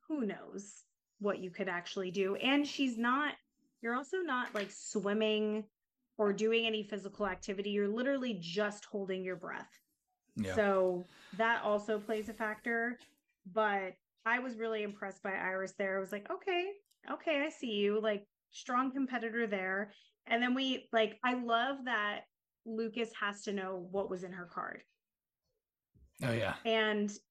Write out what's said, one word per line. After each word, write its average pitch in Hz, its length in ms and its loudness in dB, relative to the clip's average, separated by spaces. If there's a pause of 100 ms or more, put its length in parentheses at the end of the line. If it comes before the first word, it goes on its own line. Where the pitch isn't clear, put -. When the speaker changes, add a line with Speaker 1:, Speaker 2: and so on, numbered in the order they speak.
Speaker 1:
who 302 160 -2
knows - 600 -8 (340)
what 202 220 0
you 185 100 -6
could 185 180 -4
actually 175 440 -4
do? 196 240 2
And 285 320 4
she's 254 320 0
not, 262 340 2 (480)
you're 233 140 0
also 285 240 -2
not, 254 340 0
like, 202 160 -2
swimming 214 960 0 (560)
or 208 120 6
doing 220 360 4
any 220 160 0
physical 202 420 -4
activity. 196 460 -4
You're 202 160 2
literally 247 520 0
just 202 460 -2
holding 190 380 -4
your 185 140 -4
breath. - 420 -12 (560)
Speaker 2:
Yeah. 92 180 -2
Speaker 1:
So 185 520 4 (320)
that 226 260 4
also 208 340 0
plays 214 320 -4
a 220 40 -8
factor. 233 680 -2 (520)
But 196 420 2 (320)
I 240 140 4
was 254 160 -4
really 220 280 -2
impressed 202 380 -8
by 196 120 -2
Iris 190 400 -2
there. 196 240 0
I - 20 0
was 190 140 -4
like, 202 180 -6
"Okay, 370 360 0 (440)
okay, 302 340 0
I 320 40 -2
see 269 240 -6
you." 202 260 4
Like, 208 260 0 (260)
strong 262 380 0
competitor 233 580 0
there. 196 440 0 (360)
And 233 140 2
then 247 140 4
we, 262 380 0
like, 220 320 4
I 247 80 4
love 247 500 2
that 208 380 0 (440)
Lucas 226 440 -2 (100)
has 208 240 -2
to 214 80 -4
know 190 400 -4
what 190 180 0
was 185 140 -4
in 180 80 -8
her 180 140 -10
card. - 360 -8 (1400)
Speaker 2:
Oh, 127 80 2
yeah. 107 220 0 (100)
Speaker 1:
And, 214 480 2 (200)